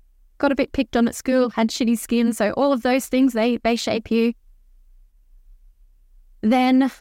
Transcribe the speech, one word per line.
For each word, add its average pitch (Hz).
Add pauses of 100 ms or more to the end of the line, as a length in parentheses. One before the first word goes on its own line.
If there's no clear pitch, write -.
(380)
got 285
a 262
bit -
picked -
on 233
at -
school, 254
had 226
shitty 233
skin. 233
So 208
all 277
of 233
those 254
things, 254
they, 226
they 233
shape 226
you. 233 (2000)
Then 254